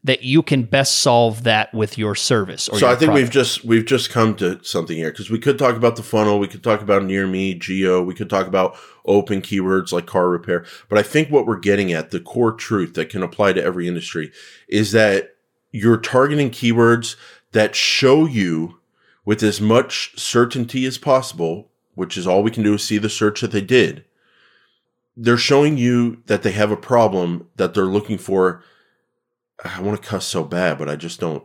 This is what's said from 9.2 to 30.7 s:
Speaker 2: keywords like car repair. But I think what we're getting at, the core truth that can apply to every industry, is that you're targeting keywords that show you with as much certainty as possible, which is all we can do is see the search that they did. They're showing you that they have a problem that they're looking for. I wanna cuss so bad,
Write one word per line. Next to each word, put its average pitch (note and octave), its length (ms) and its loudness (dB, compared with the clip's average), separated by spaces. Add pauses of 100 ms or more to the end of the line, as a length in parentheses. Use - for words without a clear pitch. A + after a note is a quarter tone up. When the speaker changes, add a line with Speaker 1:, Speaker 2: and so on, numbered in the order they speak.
Speaker 2:
keywords F#2+ 480 -2
like F2 160 -4
car F2+ 220 0
repair. F2 360 -2 (240)
But G#2 120 2
I - 20 0
think D3+ 280 -2
what C3 160 4
we're G#2+ 120 -2
getting G2 340 0
at, D#2+ 200 -4
the F2+ 80 -6
core A2+ 320 -2
truth G2+ 420 -4
that A#2 140 -4
can F#2+ 160 -6
apply F#2+ 300 0
to F#2 100 0
every F2+ 240 -2
industry, E2 420 -8 (380)
is G#2 240 0
that G#2 380 2 (420)
you're A2+ 260 4
targeting C#3 520 0
keywords A#2 680 2 (340)
that G#2+ 240 2
show C#3+ 500 2
you F2 540 -2 (460)
with G#2 180 0
as G#2 180 0
much - 560 0
certainty B2 680 -2
as B2 100 -6
possible, G2+ 760 -2 (240)
which F2+ 200 -8
is F2+ 80 -6
all F#2 200 4
we A2+ 80 0
can A#2 100 -4
do G#2 120 4
is G2+ 100 -4
see G#2+ 140 -2
the G#2 120 -2
search G#2+ 300 -2
that G#2+ 100 -4
they G#2 100 -2
did. G2 440 0 (1120)
They're A#2 200 2
showing D3 400 4
you A#2+ 480 0
that G2+ 160 0
they G2+ 100 0
have G#2+ 180 0
a G#2 60 0
problem F#2+ 800 0
that F#2 160 -2
they're G2 140 0
looking G2+ 320 -2
for. F#2 440 0 (1000)
I F2+ 160 -12
wanna G#2 160 -4
cuss F#2+ 300 -8
so E2+ 180 -4
bad, F2 340 -2